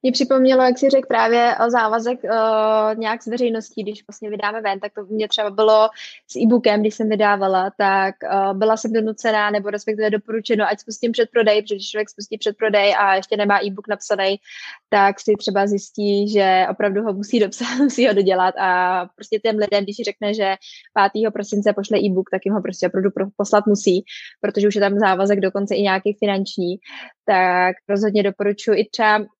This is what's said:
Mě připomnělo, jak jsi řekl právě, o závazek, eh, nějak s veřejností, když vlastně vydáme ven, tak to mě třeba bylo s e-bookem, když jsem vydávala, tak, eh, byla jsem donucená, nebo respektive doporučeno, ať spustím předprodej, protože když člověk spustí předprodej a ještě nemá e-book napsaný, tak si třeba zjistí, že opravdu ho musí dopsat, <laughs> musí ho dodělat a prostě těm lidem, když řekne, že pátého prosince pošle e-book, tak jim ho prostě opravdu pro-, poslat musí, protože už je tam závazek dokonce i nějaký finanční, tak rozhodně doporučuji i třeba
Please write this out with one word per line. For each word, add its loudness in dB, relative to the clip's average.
Mě 2
připomnělo, 4
jak 2
jsi 4
řekl 2
právě, 2
o 0
závazek, 0
eh, 0
nějak -6
s -14
veřejností, -4
když -10
vlastně -14
vydáme -6
ven, -4
tak -10
to -12
mě -4
třeba -2
bylo 4
s -14
e-bookem, 4
když 0
jsem -4
vydávala, 0
tak, 0
eh, 0
byla 2
jsem -6
donucená, 0
nebo -2
respektive -2
doporučeno, -2
ať -2
spustím -6
předprodej, 2
protože -6
když -10
člověk -6
spustí -14
předprodej 0
a 2
ještě -4
nemá 0
e-book -10
napsaný, -2
tak 2
si 0
třeba -2
zjistí, -2
že 4
opravdu -2
ho -2
musí -2
dopsat, -2
<laughs> -6
musí 2
ho 2
dodělat 2
a 0
prostě -6
těm 0
lidem, 0
když -10
řekne, -4
že -2
pátého 2
prosince -2
pošle -2
e-book, 0
tak -2
jim -2
ho -2
prostě -6
opravdu 0
pro-, -4
poslat 0
musí, 2
protože 0
už 0
je 0
tam 2
závazek 2
dokonce -2
i 0
nějaký 0
finanční, -2
tak 2
rozhodně 0
doporučuji -2
i -2
třeba 2